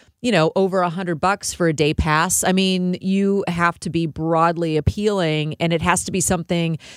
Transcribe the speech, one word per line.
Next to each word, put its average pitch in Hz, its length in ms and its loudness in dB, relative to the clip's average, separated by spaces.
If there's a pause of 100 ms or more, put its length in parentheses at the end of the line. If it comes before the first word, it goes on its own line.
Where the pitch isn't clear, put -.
(240)
you 240 80 0
know, 165 240 2
over 190 260 0
a 175 80 0
hundred 175 320 -4
bucks 196 320 -2
for 175 140 0
a 160 60 2
day 151 200 2
pass. 160 500 0
I 185 100 2
mean, 185 480 0
you 196 460 0
have 170 340 -2
to 170 100 -6
be 165 160 0
broadly 165 720 0
appealing, 156 800 0
and 170 120 0
it 165 120 0
has 175 220 2
to 185 60 -6
be 180 100 -2
something 170 580 -2 (180)